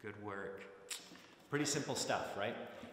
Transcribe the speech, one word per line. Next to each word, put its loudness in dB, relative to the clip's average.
Good -4
work. -4
Pretty 4
simple 4
stuff, 4
right? 2